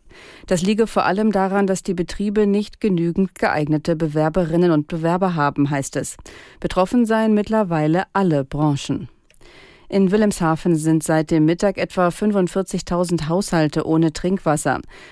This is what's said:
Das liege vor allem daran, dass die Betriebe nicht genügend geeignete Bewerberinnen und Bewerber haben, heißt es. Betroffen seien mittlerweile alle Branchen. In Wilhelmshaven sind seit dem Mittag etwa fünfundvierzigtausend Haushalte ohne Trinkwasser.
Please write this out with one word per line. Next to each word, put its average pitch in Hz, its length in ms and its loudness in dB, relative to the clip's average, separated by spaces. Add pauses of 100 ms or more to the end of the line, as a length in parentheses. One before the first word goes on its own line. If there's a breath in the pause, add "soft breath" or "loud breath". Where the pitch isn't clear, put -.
(460 loud breath)
Das 180 140 0
liege 208 260 0
vor - 200 0
allem 208 260 0
daran, 196 340 0
dass 190 160 -2
die 190 120 -4
Betriebe 202 520 -2
nicht 202 360 -2
genügend 180 520 0
geeignete 156 640 0
Bewerberinnen 160 760 0
und 151 160 0
Bewerber 175 460 0
haben, 143 360 0
heißt 139 260 -4
es. - 220 -8 (420 loud breath)
Betroffen 190 460 0
seien 220 260 2
mittlerweile 185 680 0 (100)
alle 165 320 2
Branchen. 143 640 -2 (840 loud breath)
In 190 200 2
Wilhelmshaven 180 640 2
sind 160 260 2
seit 160 300 0
dem 156 140 4
Mittag 180 300 0
etwa 180 360 -2
fünfundvierzigtausend 180 1160 -2
Haushalte 165 560 0
ohne 160 280 2
Trinkwasser. 156 680 -2 (320 loud breath)